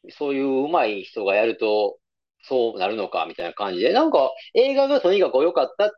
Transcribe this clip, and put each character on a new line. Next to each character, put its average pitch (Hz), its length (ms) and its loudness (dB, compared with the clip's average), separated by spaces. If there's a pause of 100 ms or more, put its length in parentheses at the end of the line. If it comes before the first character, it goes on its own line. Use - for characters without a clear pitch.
そ 143 220 -8
う 139 40 -2
い 135 60 -2
う 135 240 0
上 151 220 0
手 104 120 -4
い 95 60 -12
人 - 200 -10
が 98 120 2
や 110 100 4
る 113 120 -2
と、 107 400 0 (500)
そ 117 280 0
う - 20 -10
な 92 80 -2
る 104 80 -2
の 101 140 -4
か、 80 180 -4
み 82 80 -14
た - 80 -10
い 85 40 -6
な 85 60 -10
感 98 220 -6
じ 87 60 -4
で、 127 120 2
な 254 120 2
ん 311 80 0
か、 - 180 2 (240)
映 269 220 2
画 277 100 2
が 277 140 2
と 185 120 2
に 202 80 2
か 151 120 2
く 131 100 2
良 170 100 2
か 147 120 2
っ - 120 -8
た 202 100 0
っ 208 120 0